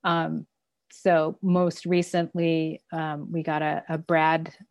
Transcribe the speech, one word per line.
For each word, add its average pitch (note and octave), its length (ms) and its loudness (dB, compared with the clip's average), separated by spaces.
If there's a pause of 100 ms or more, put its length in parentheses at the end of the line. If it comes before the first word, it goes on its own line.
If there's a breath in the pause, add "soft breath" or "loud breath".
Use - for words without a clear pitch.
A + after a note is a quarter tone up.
Um, D#3+ 440 -2 (440)
so E3 520 2
most F3+ 440 2
recently, E3+ 960 0 (100)
um, D#3 380 -6
we E3 140 -4
got D#3 180 -2
a, D3+ 260 -2
a D#3+ 100 -4
Brad D#3+ 540 2 (180)